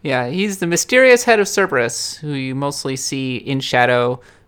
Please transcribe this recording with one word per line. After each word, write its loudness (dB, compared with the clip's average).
Yeah, -2
he's -4
the -4
mysterious 4
head 4
of 2
Cerberus, -2
who -10
you -6
mostly -4
see -6
in -4
shadow, 2